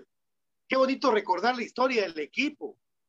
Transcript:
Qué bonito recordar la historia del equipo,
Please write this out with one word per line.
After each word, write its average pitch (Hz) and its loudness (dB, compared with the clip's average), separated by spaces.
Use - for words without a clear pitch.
Qué 262 0
bonito 262 2
recordar 202 0
la 240 -6
historia 233 0
del 165 -6
equipo, 170 -6